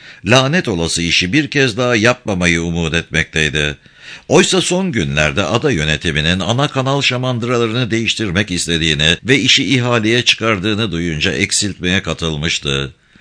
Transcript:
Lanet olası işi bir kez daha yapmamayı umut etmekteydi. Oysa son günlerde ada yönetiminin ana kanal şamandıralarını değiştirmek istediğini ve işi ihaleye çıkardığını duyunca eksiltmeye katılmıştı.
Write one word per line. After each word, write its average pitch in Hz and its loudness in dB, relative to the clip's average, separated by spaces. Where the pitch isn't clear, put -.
Lanet 131 2
olası 85 -2
işi 85 0
bir 147 2
kez 131 0
daha 123 0
yapmamayı 92 2
umut 85 -2
etmekteydi. 76 -2
Oysa 185 4
son 180 0
günlerde 76 0
ada 113 0
yönetiminin 78 0
ana 117 0
kanal 135 -2
şamandıralarını 123 -2
değiştirmek 107 -2
istediğini 82 0
ve 123 4
işi 131 2
ihaleye 120 2
çıkardığını 107 0
duyunca 85 -2
eksiltmeye 90 -2
katılmıştı. 73 -4